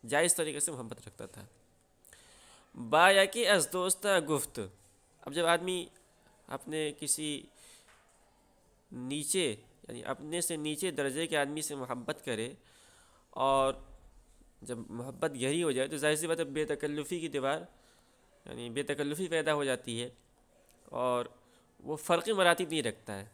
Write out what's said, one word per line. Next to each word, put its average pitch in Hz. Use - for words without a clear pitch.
جائز 156
طریقے 151
سے 160
محبت 117
رکھتا -
تھا۔ 98
با 156
یا 196
کہ 202
از 185
دوستہ 185
گفت، 147
اب 139
جب 165
آدمی 175
اپنے 151
کسی 151
نیچے، 139
یعنی 120
اپنے 151
سے 165
نیچے 156
درجے 143
کے 156
آدمی 147
سے 147
محبت 123
کرے 117
اور 135
جب 123
محبت 131
گہری 139
ہو 156
جائے 131
تو 151
ظاہر 151
سی 160
بات 165
ہے 170
بے 147
تکلفی 147
کی 165
دیوار، 139
یعنی 120
بے 131
تکلفی 147
پیدا 156
ہو 147
جاتی 123
ہے 127
اور 123
وہ 147
فرق 170
مراتب 185
نہیں 156
رکھتا 104
ہے 101